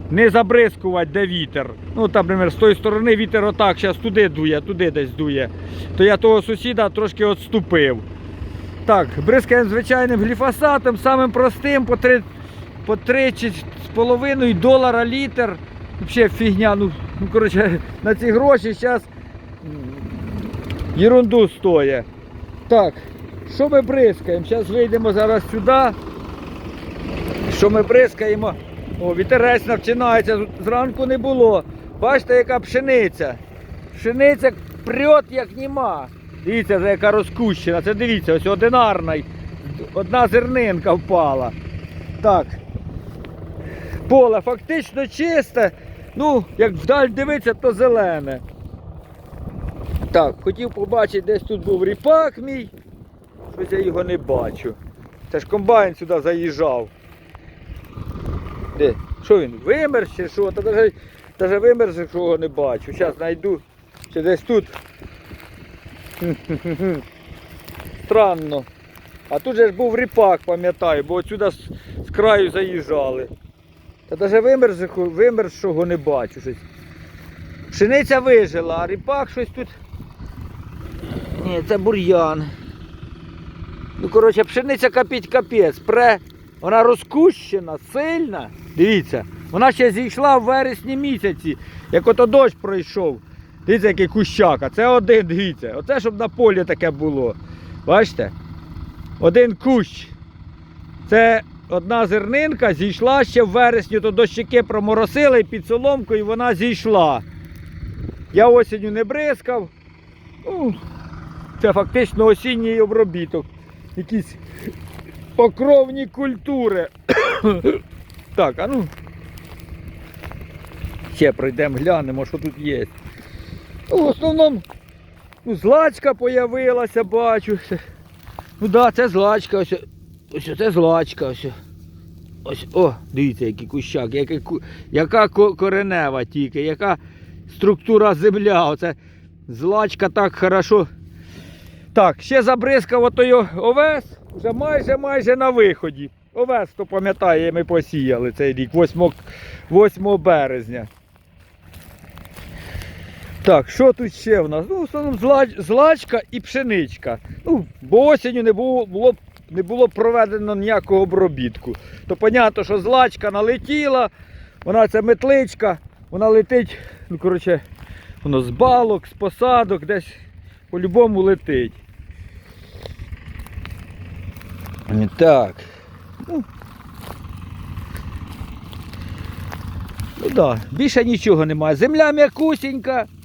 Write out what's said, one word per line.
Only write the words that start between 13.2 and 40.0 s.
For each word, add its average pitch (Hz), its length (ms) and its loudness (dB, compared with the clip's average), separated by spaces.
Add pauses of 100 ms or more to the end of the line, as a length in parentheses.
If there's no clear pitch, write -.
чи 233 180 -6
з - 440 -12
половиною 247 600 2
долара 247 500 4
літр. 240 520 -4 (520)
Взагалі 226 240 2
фігня, 214 420 2
ну, 202 160 0 (300)
ну, - 120 -6
коротше, 196 460 2 (120)
<laughs> - 120 -14
на 214 120 0
ці 233 160 0
гроші 226 440 4
щас, 247 280 -2 (640)
м, - 1400 -6
ерунду 240 440 6
стоїть. 139 560 0 (640)
Так, 202 260 4 (600)
що 285 140 2
ми 277 140 4
бризкаємо? 214 640 0
Щас 220 220 -2
вийдемо 226 440 0
зараз 214 380 0
сюди. 240 320 2 (1700)
Що 208 140 4
ми 214 120 4
бризкаємо? 214 720 2 (460)
О, 175 140 -2
вітерець 233 480 2
починається, 226 720 0
з-, 196 280 -8
зранку 247 420 -2
не 262 120 0
було. 233 460 2 (360)
Бачите, 247 360 2
яка 247 240 2
пшениця? 226 720 0 (640)
Пшениця 262 560 2 (320)
прьот, 277 460 4
як 240 260 -8
нема. 254 500 -6 (380)
Дивіться, 202 340 0
вже 185 100 0
яка 202 220 2
розкущена. 196 720 0
Це, 202 120 -2
дивіться, 208 400 0
ось 160 120 0
одинарна, 202 680 2 (800)
одна 202 340 2